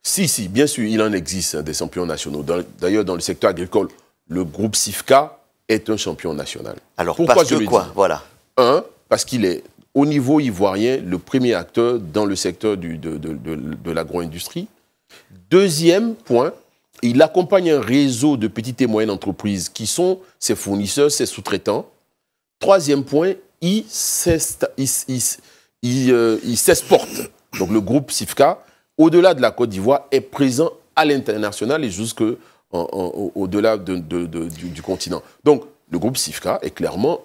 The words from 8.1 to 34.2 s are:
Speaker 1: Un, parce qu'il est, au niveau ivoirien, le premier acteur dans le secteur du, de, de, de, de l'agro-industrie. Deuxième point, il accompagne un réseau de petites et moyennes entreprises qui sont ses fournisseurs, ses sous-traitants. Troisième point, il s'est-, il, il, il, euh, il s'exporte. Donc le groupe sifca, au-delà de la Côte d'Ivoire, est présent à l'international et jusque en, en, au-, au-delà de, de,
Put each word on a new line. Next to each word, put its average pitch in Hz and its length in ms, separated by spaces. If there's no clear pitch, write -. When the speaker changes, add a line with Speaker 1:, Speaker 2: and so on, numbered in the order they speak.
Speaker 1:
Un, 127 280
parce - 160
qu'il 117 200
est, 87 180
au 139 100
niveau 147 360
ivoirien, 104 560
le 90 220
premier 123 360
acteur 117 460
dans 95 240
le 98 100
secteur 95 420
du, 82 220
de, 78 200
de, 80 160
de, 78 200
de 76 360
l'agro-industrie. 85 760
Deuxième 185 680
point, - 360
il 120 200
accompagne 180 480
un 143 100
réseau 135 560
de 107 120
petites 117 320
et 123 80
moyennes 110 220
entreprises 98 580
qui - 180
sont 185 320
ses - 160
fournisseurs, 101 560
ses 120 140
sous-traitants. 104 640
Troisième 143 460
point, 165 300
il 208 280
s'est-, - 800
il, 131 120
il, 127 160
il, 127 280
euh, 117 320
il 120 140
s'exporte. - 720
Donc 92 120
le 110 100
groupe 120 300
sifca, - 540
au-delà 170 360
de 127 80
la 110 100
Côte 120 180
d'Ivoire, 107 400
est 135 100
présent 135 520
à 156 80
l'international 117 800
et 107 60
jusque 110 320
en, 110 140
en, 90 420
au-, 98 220
au-delà 104 400
de, 92 200
de, 87 300